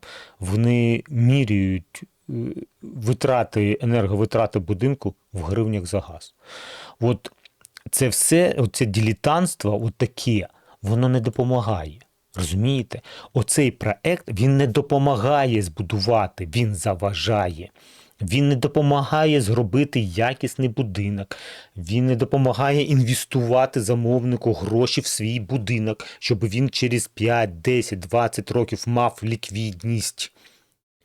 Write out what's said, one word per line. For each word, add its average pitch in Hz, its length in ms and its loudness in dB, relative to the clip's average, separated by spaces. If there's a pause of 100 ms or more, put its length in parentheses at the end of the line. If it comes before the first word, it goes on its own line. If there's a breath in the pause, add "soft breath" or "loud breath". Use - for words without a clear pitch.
(420 loud breath)
вони 117 680 2
міряють, 110 960 0 (280)
е, - 20 -10 (500)
витрати, 113 1000 0
енерговитрати 110 760 0
будинку 101 560 -2 (180)
в 95 80 -8
гривнях 101 460 -2
за 92 140 -4
газ. - 340 -14 (680 loud breath)
От 120 320 0 (580)
це 131 180 0
все, 170 500 2
оце 120 280 0
дилетантство, 110 960 0
от 113 100 -4
таке, 113 540 -2 (340 soft breath)
воно 113 260 2
не 127 120 2
допомагає. 110 800 -2 (380)
Розумієте? 104 640 -2 (320 loud breath)
Оцей 127 380 2
проект, - 580 -4
він 127 280 2
не 139 100 4
допомагає 135 960 2
збудувати, 95 920 0
він 110 200 0
заважає. 95 960 -2 (500 loud breath)
Він 131 280 2
не 143 80 4
допомагає 143 840 2
зробити 120 600 2
якісний 120 680 -2
будинок. 101 680 -4 (400 loud breath)
Він 101 300 0
не 127 100 2
допомагає 135 680 2
інвестувати 127 1000 2
замовнику 120 720 0
гроші 110 480 0
в - 60 -4
свій 113 340 -4
будинок, 110 640 -4 (120)
щоб 113 260 -2
він 120 260 0
через 123 380 -2
п'ять, 107 520 0
десять, 120 380 0
двадцять 113 520 -2
років 117 360 -2
мав 120 360 0
ліквідність. 110 1120 -6 (720 soft breath)